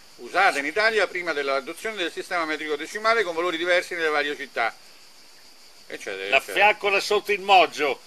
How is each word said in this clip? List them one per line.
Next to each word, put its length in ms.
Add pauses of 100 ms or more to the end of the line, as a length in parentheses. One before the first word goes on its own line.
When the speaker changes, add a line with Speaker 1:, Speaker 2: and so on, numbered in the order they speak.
(160)
Speaker 1:
usata 420
in 80
Italia 400
prima 260
dell'adozione 640
del 160
sistema 320
metrico 320
decimale 460
con 120
valori 220
diversi 380
nelle 140
varie 280
città, 380 (1120)
eccetera, 420
Speaker 2:
La 80
Speaker 1:
eccetera. 220
Speaker 2:
fiaccola 420
sotto 320
il 80
moggio, 680